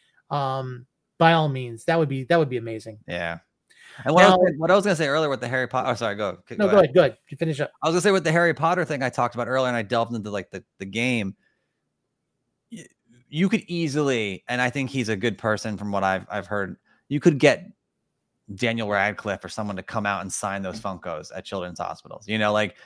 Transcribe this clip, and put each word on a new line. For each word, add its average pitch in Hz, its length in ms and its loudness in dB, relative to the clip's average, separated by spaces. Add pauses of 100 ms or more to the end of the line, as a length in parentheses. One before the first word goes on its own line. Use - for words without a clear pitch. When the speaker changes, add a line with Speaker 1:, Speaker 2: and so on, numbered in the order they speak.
(320)
Speaker 1:
um, 131 560 -4 (320)
by 165 140 8
all 156 160 2
means, 123 360 -6
that 165 140 2
would 151 100 2
be, 131 140 -6
that 170 160 2
would 151 100 0
be 123 80 -4
amazing. 110 400 -10 (100)
Speaker 2:
Yeah. 85 300 -6 (640)
And 151 120 2
what 180 80 10
I 180 60 10
was - 20 8
Speaker 1:
Now 185 140 6
Speaker 2:
gonna, 165 120 0
what 165 140 2
I 190 40 6
was 196 100 4
gonna 196 100 2
say 151 120 0
earlier 151 220 0
with 123 120 -4
the 120 60 -4
Harry 127 200 -2
Potter, 127 220 -2
oh, 120 40 2
sorry, 107 220 -2
go. 98 240 -4 (100)
G-, 117 60 -14
Speaker 1:
No, 208 100 2
Speaker 2:
go 185 60 4
Speaker 1:
go 208 60 8
Speaker 2:
ahead. 175 80 10
Speaker 1:
ahead, 131 100 0
go 175 60 8
ahead. 131 160 2 (120)
You 143 80 -14
finish 156 220 -2
up. 139 120 -4 (120)
Speaker 2:
I 151 40 2
was 165 60 2
gonna 175 80 2
say 202 100 4
with 190 120 2
the 160 80 0
Harry 170 240 4
Potter 170 300 0
thing 135 180 -4
I 127 80 0
talked 120 240 0
about 117 120 -4
earlier, 127 200 0
and 123 100 0
I 113 60 -2
delved 117 320 0
into, 104 160 -6
like, 98 180 -6
the, 90 140 -12 (160)
the 98 60 -10
game. 110 500 -2 (1400)
Y-, 170 160 -16 (420)
you 175 200 2
could 208 180 0
easily, 139 800 0
and 123 140 -2
I 127 100 2
think 135 180 -4
he's 120 200 -2
a 110 60 0
good 101 220 -2
person 107 400 -2
from 104 140 -6
what 98 120 0
I've, 95 280 0
I've 98 160 -6
heard, 98 300 -4 (320)
you 143 100 -2
could 151 180 4
get 135 320 4 (880)
Daniel 113 340 -2
Radcliffe 101 560 -2
or 87 40 -12
someone 104 280 -6
to 95 60 -8
come 107 220 -4
out 98 160 -2
and 95 120 -10
sign 98 280 -6
those 95 180 -8
Funkos 90 540 -10
at 92 120 -12
children's 90 340 -8
hospitals. - 480 -12
You 107 100 -2
know, 104 140 2
like, 107 340 -2